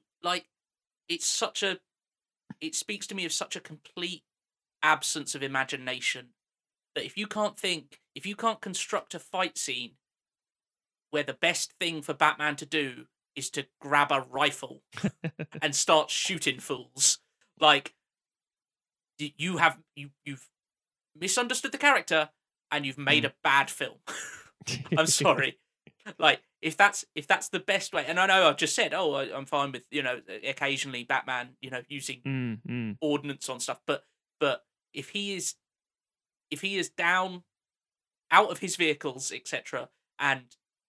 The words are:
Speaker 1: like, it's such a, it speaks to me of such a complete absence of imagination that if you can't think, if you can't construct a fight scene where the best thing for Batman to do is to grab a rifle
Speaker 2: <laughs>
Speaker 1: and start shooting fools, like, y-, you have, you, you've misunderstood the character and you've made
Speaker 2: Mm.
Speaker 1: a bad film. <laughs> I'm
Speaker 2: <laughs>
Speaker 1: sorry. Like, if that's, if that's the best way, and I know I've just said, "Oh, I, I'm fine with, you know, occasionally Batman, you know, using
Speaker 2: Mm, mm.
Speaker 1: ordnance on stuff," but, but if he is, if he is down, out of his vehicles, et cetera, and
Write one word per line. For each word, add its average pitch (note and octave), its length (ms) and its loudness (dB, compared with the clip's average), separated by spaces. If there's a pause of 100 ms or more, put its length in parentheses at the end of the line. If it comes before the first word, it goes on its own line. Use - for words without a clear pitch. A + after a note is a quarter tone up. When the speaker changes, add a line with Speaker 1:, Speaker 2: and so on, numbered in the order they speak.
(220)
Speaker 1:
like, F3 240 -2 (600)
it's E3+ 180 -4
such - 360 -2
a, F#3+ 180 -2 (800)
it D#3 140 -8
speaks - 340 -8
to G#3 60 -10
me F#3 100 -4
of D#3+ 80 -4
such - 240 -6
a F3+ 40 -10
complete F3 640 -12 (580)
absence D3+ 520 0
of C#3 80 -6
imagination B2+ 840 -4 (640)
that C#3+ 100 -4
if A#2+ 140 -10
you G#3+ 80 -4
can't G#3 320 -2
think, F3 420 -4 (140)
if - 120 -14
you G3+ 100 -8
can't A3+ 240 -2
construct - 540 -6
a F3 40 -10
fight - 400 -4
scene B2 340 -8 (1160)
where D3 120 0
the C#3 120 -6
best - 460 0
thing E3 220 -4
for D3+ 120 -6
Batman D3+ 420 2
to D3+ 100 -12
do C#3 400 -4 (300)
is C3+ 140 -8
to C#3 160 -8 (140)
grab C#3+ 300 4
a C#3 100 2
rifle C3+ 640 -2 (120)
Speaker 2:
<laughs> - 680 -6
Speaker 1:
and D3+ 120 -2
start D#3 360 4
shooting D3+ 480 -2
fools, C3 600 0 (420)
like, D3 340 6 (1300)
y-, D3 160 -6
you E3+ 220 -2
have, D#3+ 200 6 (160)
you, C#3+ 160 -14 (140)
you've C#3 240 -12 (720)
misunderstood A#3 540 0
the C4+ 60 -6
character F3+ 520 4 (400)
and D3 140 -2
you've C3+ 140 -6
made C#3+ 260 4
Speaker 2:
Mm. C#3 40 0
Speaker 1:
a - 140 -6
bad C#3 280 4
film. - 280 -8 (480)
<laughs> - 500 -6
I'm D#3+ 100 4
Speaker 2:
<laughs> - 0 -
Speaker 1:
sorry. D3 520 2 (600)
Like, D3 240 4 (200)
if D#3 140 -4
that's, G3+ 280 6 (100)
if D3 120 -10
that's - 220 2
the F#3 120 -2
best - 320 -2
way, D#3 140 0
and E3 120 0
I F#3+ 80 6
know F#3+ 220 8
I've C#3+ 80 4
just D3+ 180 0
said, G#3+ 200 2
"Oh, E3 200 0
I, C3+ 220 -4
I'm C3+ 100 -8
fine C#3+ 260 0
with, B2 180 -10
you C#3+ 120 -2
know, B2+ 180 -2 (260)
occasionally C3+ 580 -4
Batman, B2+ 460 -2 (100)
you C3 100 -12
know, B2+ 180 -8
using D3 380 -10
Speaker 2:
Mm, B2 420 -4
mm. A2+ 320 -6
Speaker 1:
ordnance C#3+ 480 -4
on B2 120 -8
stuff," - 260 -6
but, C#3+ 180 -2 (360)
but C3+ 240 0 (280)
if - 180 -12
he G3+ 240 -6
is, F3 200 -6 (960)
if D3 120 -10
he G3 140 -4
is F#3 120 -2
down, F3+ 560 0 (840)
out G3 200 8
of F3 80 -4
his F3+ 180 -6
vehicles, C#3+ 560 0
et - 140 -12
cetera, B2+ 420 -6 (300)
and C3+ 380 -2 (320)